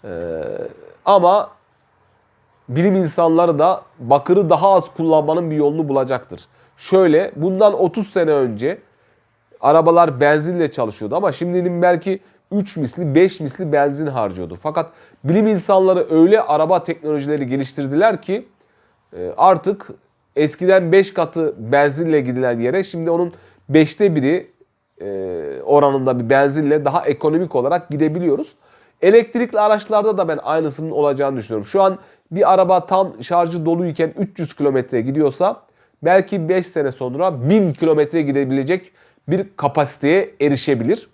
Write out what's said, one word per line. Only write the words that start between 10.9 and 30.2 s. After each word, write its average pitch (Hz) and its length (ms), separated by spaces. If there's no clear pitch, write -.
ama 185 160
şimdinin 175 500
belki 180 380
üç 202 260
misli, 143 380
beş 185 240
misli 151 320
benzin 143 360
harcıyordu. 92 540
Fakat 156 300
bilim 190 240
insanları 190 600
öyle 165 320
araba 160 420
teknolojileri 147 640
geliştirdiler 139 720
ki, 202 260
e, 90 200
artık 185 500
eskiden 170 560
beş 196 220
katı 165 440
benzinle 143 640
gidilen 123 380
yere 139 240
şimdi 170 260
onun 170 240
beşte 156 460
biri, 147 360
e, 90 600
oranında 131 580
bir 113 100
benzinle 143 560
daha 143 200
ekonomik 160 500
olarak 147 340
gidebiliyoruz. 156 680
Elektrikli 226 580
araçlarda 208 580
da 180 100